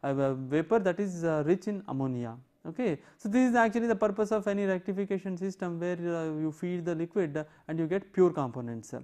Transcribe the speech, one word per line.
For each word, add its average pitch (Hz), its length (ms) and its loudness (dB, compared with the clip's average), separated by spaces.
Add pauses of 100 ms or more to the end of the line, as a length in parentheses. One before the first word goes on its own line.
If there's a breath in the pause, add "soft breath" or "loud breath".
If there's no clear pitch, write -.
uh, 139 320 2
vapor 156 460 2
that 185 180 0
is, 180 240 -2
uh, 156 240 2
rich 190 220 2
in 202 180 -6
ammonia. 123 500 -2 (300)
Okay. 165 320 -2 (200 loud breath)
So, 220 100 -6
this 247 220 4
is 233 40 2
actually 226 320 4
the 226 80 4
purpose 208 380 0
of 208 160 0
any 202 160 0
rectification 190 720 -2
system 180 420 -6
where, 175 200 -2
uh, 170 260 -2 (160)
you 156 100 0
feed 175 340 -4
the 175 120 0
liquid 160 500 -2 (220 soft breath)
and 160 100 -4
you 160 80 0
get 190 260 -2
pure 180 180 8
components 120 720 -4